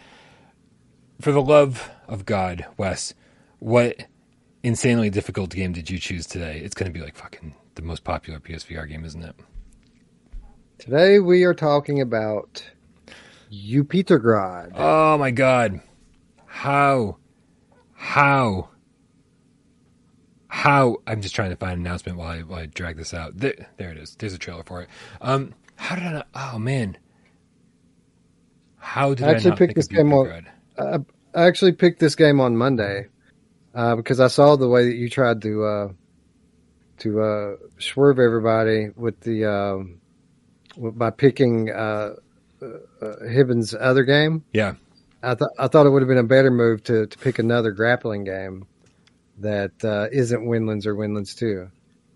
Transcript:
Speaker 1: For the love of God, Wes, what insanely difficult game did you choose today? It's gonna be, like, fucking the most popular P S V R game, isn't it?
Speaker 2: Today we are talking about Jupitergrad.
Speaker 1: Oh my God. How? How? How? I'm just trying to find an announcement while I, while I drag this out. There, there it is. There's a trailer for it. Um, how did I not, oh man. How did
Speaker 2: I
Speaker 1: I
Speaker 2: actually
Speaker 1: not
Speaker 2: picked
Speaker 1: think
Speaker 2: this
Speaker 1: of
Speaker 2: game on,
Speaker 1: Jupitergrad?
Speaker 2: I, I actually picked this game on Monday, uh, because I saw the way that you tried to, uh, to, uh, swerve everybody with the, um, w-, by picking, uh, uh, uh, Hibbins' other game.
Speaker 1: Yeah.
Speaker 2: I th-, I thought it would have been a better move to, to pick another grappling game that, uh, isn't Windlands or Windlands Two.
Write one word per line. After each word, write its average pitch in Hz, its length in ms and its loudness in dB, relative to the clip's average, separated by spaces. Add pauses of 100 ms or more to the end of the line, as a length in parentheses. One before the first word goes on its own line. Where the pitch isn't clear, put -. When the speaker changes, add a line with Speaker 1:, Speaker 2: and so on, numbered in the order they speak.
(1200)
Speaker 1:
For 147 100 0
the 139 100 2
love 143 480 4 (200)
of 101 160 -12
God, 92 400 -4 (120)
Wes, - 360 -6 (460)
what 120 360 0 (680)
insanely 117 460 0
difficult 95 420 -6
game 90 200 -6
did 85 180 -10
you 92 80 -6
choose 87 300 -10
today? 82 340 -12
It's - 140 -14
gonna 92 160 -8
be, 82 80 -14
like, 78 160 -16
fucking - 400 -20 (200)
the - 80 -16
most 82 200 -12
popular 80 380 -10
P 82 120 -16
S 80 100 -14
V 82 120 -16
R 80 100 -12
game, 78 200 -14
isn't 80 180 -14
it? 80 120 -18 (1400)
Speaker 2:
Today 185 420 4
we 180 260 4
are 175 80 4
talking 147 480 0
about 110 680 -6 (800)
Jupitergrad. 107 1300 0
Speaker 1:
Oh 156 420 4
my 135 140 0
God. 120 480 2 (680)
How? 139 720 0 (760)
How? 135 760 0 (1800)
How? 135 500 0 (100)
I'm 107 140 -8
just 95 140 -10
trying 98 160 -4
to 87 40 -10
find 92 180 -8
an 87 60 -8
announcement 87 380 -10
while 82 100 -12
I, 82 140 -10
while 85 180 -14
I 82 60 -12
drag 80 320 -12
this 82 160 -14
out. 85 240 -12
There, 123 160 -4 (240)
there 90 140 -12
it 78 60 -18
is. 76 200 -20
There's 104 160 -10
a 85 40 -14
trailer 85 260 -14
for 90 180 -14
it. - 80 -18 (320)
Um, 135 320 -4 (240)
how - 180 -10
did 180 100 -8
I 170 60 -8
not, 151 240 -10
oh 131 240 -12
man. 117 380 -4 (1800)
How 139 360 -4
did 127 120 -4
Speaker 2:
I 151 40 4
Speaker 1:
I 160 60 8
Speaker 2:
actually 190 160 2
Speaker 1:
not - 80 0
Speaker 2:
picked 175 100 4
Speaker 1:
think - 60 -8
Speaker 2:
this 147 120 0
Speaker 1:
of - 60 -14
Speaker 2:
game 147 200 4
on, 135 120 6
Speaker 1:
Jupitergrad? - 200 -12 (320)
Speaker 2:
I, - 640 -6
I 175 60 8
actually 180 260 4
picked 175 260 2
this 151 160 2
game 147 240 6
on 120 180 2
Monday, 107 500 -2 (680)
uh, 117 220 0
because 117 240 0
I 127 80 8
saw 147 280 6
the 131 140 2
way 123 160 4
that 120 100 0
you 120 140 -6
tried 117 320 0
to, 107 240 -4
uh, 104 240 -4 (1080)
to, 107 220 -2
uh, 104 340 -4 (240)
swerve 135 400 2
everybody 113 760 2
with 117 260 -6
the, 110 240 -4
um, 98 560 -4 (720)
w-, 113 180 -8
by 117 160 -2
picking, 120 600 2
uh, 107 460 -6 (460)
uh, 143 40 -14 (360)
uh, 110 260 -12
Hibbins' 117 460 2
other 127 300 2
game. 151 400 2 (100)
Speaker 1:
Yeah. 107 200 0 (500)
Speaker 2:
I 123 120 0
th-, 139 220 -2
I 135 100 0
thought 147 180 8
it 139 40 8
would 135 120 6
have 127 80 2
been 131 80 4
a 123 60 4
better 131 280 6
move 117 340 2
to, 110 220 0
to - 100 -18
pick - 220 -4
another 113 320 0
grappling 110 520 -2
game 95 420 -10 (720)
that, 101 440 -4
uh, 107 280 -2
isn't 120 340 -2
Windlands 110 400 -2
or 107 100 -4
Windlands 104 400 -6
Two. 95 340 -6 (460)